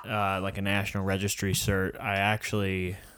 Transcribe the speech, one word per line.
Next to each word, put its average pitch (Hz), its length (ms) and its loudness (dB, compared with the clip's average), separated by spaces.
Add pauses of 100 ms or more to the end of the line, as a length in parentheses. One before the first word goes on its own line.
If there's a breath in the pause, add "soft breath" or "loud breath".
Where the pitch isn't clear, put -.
uh, 98 320 2
like, 95 160 -2
a 98 60 -2
national 98 420 0
registry 98 480 0
cert. 95 480 0
I 101 160 -2
actually, 98 800 0 (220 loud breath)